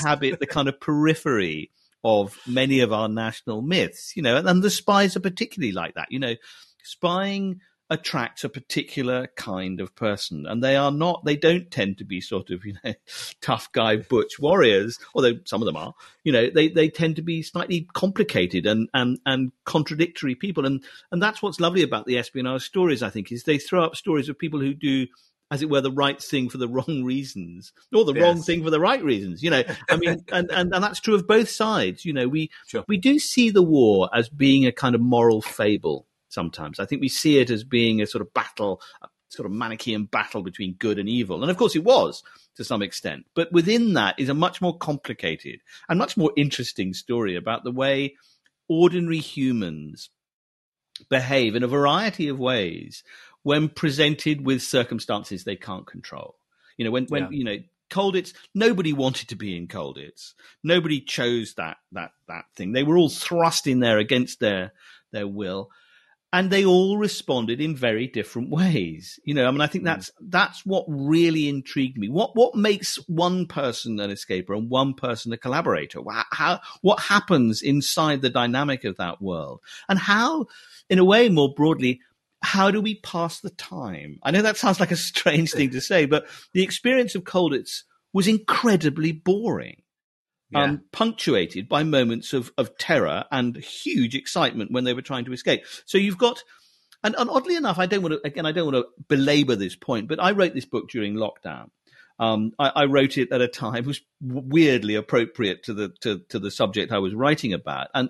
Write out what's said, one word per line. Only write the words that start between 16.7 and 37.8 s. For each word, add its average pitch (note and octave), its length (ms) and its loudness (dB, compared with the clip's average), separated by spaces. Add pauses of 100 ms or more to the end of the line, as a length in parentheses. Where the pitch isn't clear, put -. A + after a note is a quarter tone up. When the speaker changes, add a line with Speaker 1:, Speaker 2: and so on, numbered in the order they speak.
Speaker 1:
tend D#3+ 260 0
to D#3+ 60 -8
be E3 220 -4
slightly F3 500 -4
complicated G2 720 0
and, A2+ 300 2
and, B2 320 0
and C3 240 0 (140)
contradictory D#3 720 -2
people. D#3+ 300 -4
And, C3+ 180 -2 (280)
and F3 100 0
that's G#3 220 -2
what's F#3+ 160 -6
lovely E3+ 240 2
about A#2 240 -2
the B2 100 0
espionage B2+ 460 -4
stories, D#3+ 400 0
I A2+ 80 -4
think, G#2 200 -8
is A#2+ 120 -10
they D3 160 2
throw F3 260 0
up D#3+ 100 -6
stories D3+ 340 -2
of C#3+ 100 -10
people D3+ 200 -4
who C#3 140 -2
do, C3+ 320 0 (460)
as C#3 100 -4
it D#3 80 -4
were, C#3 120 4
the C3+ 100 -2
right C#3 280 0
thing B2+ 300 -2
for C3+ 80 -12
the B2 100 -4
<laughs> - 0 -
wrong C3 360 -4
reasons, G#2+ 680 -8 (220)
or A3 100 6
the F3 120 2
wrong F3 220 6
Speaker 2:
Yes. D#3+ 100 -6
Speaker 1:
thing E3+ 160 0
for D#3+ 80 0
the D#3 80 2
right G#3+ 240 2
reasons, G2+ 400 -2
you E3+ 80 2
know. E3 100 4 (280)
I E3 80 4
mean, E3+ 300 -2
Speaker 2:
<laughs> - 40 -8
Speaker 1:
and, F3+ 200 0
and, F3+ 220 0
and F#3 100 0
that's - 180 -4
true A3 120 2
of F#3+ 140 2
both A3 240 4
sides. F#3 520 -2
You D#3+ 100 -4
know, B2+ 140 0
we, D#3 220 -2 (160)
Speaker 2:
Sure. - 220 -6
Speaker 1:
we G#3 100 0
do C4+ 220 4
see A#3 320 2
the G3 100 8
war A2+ 500 6
as A#2 160 0
being C#3 380 4
a B2 60 4
kind B2 240 0
of A#2 60 2
moral A#2 420 6
fable E2+ 640 0 (200)
sometimes. D#2+ 540 -8
I G2 40 -4
think C#3 140 -6
we C3+ 80 -2
see D3 320 4
it A#2+ 100 4
as A2+ 140 -2
being A#2 380 2